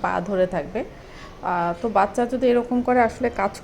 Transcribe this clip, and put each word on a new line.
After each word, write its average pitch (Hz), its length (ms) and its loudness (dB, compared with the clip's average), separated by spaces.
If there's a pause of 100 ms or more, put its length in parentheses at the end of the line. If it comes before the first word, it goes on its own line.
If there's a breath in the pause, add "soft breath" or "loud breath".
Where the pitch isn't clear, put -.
পা 185 240 0
ধরে 185 220 2
থাকবে। 180 360 -4 (580 loud breath)
আহ, 175 400 0
তো 233 80 -2
বাচ্চা 202 360 2
যদি 254 220 0
এরকম 240 340 2
করে, 247 200 4
আসলে 233 280 0
কাজ 202 340 -4